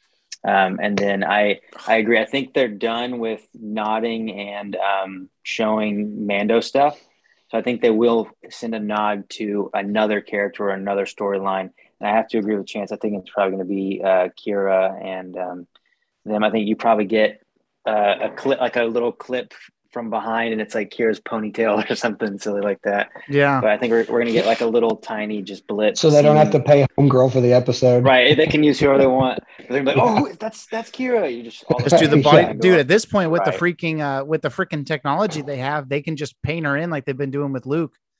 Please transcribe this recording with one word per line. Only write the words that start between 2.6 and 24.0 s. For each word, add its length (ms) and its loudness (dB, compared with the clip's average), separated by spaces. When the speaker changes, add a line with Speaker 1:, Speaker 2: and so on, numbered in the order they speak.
Speaker 1:
done 500 -6
with 360 -8
nodding 760 -4
and, 460 -10
um, 520 -4
showing 840 -2
Mando 340 0
stuff. 380 0
So 100 -4
I 40 -2
think 180 -4
they 100 4
will 380 2
send 240 -10
a 40 -6
nod 520 -4
to 440 -6
another 460 0
character 440 -4
or 60 0
another 340 -4
storyline. 640 -4
And 80 -4
I 60 0
have 140 0
to 100 -2
agree 180 0
with 100 -8
Chance. 260 -8
I 40 -6
think 220 -4
it's 120 -14
probably 220 0
gonna 120 -6
be, 400 -4
uh, 240 2
Kira 640 -2
and, 320 -12
um, 300 -10
them. 200 -2
I 60 2
think 180 0
you 80 0
probably 300 2
get, 340 0
uh, 360 2
a 80 -4
clip, 300 -4
like, 160 -2
a 80 0
little 280 -2
clip 420 -10
from 180 -8
behind, 420 -4
and 80 -4
it's, 140 -8
like, 160 -4
Kira's 300 0
ponytail 560 -2
<laughs> 140 -2
or 40 0
something 440 -4
silly 220 -4
like 220 -4
that. 260 -2
Speaker 2:
Yeah. 340 2
Speaker 1:
But 80 2
I 80 2
think 140 -2
we're, 180 4